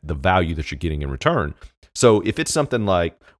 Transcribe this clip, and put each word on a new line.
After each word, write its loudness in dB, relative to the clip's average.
the -6
value 2
that -8
you're -10
getting -4
in -6
return. -2
So 6
if -2
it's -4
something -2
like, 0